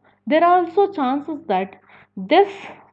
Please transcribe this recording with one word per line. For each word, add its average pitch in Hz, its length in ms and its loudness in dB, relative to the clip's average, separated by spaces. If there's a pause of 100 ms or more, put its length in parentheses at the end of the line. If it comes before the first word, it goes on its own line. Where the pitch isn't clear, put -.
(260)
there 311 160 2
are 349 220 4
also 403 280 0
chances 285 540 -6
that 190 340 -6 (360)
this, 302 360 2 (400)